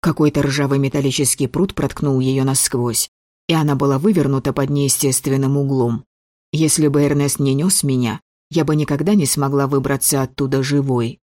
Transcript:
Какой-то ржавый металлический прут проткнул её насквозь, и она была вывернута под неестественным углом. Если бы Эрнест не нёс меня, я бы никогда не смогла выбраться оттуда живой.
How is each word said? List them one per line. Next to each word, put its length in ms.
Какой-то 400
ржавый 360
металлический 680
прут 260
проткнул 460
её 240
насквозь, 680
и 60
она 220
была 220
вывернута 540
под 180
неестественным 840
углом. 480
Если 380
бы 120
Эрнест 380
не 140
нёс 300
меня, 360
я 160
бы 100
никогда 400
не 100
смогла 420
выбраться 540
оттуда 420
живой. 580